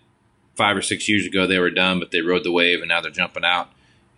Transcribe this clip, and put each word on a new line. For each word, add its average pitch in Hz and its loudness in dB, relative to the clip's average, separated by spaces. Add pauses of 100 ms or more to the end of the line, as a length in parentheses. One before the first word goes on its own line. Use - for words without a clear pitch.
(540)
five 104 2
or 95 -2
six - -6
years 104 0
ago 92 0
they 92 2
were 90 2
done, 92 2
but 85 -8
they 85 0
rode 90 0
the 87 -2
wave 87 2
and 82 -8
now 85 0
they're 80 -8
jumping 87 -6
out? 87 -2 (480)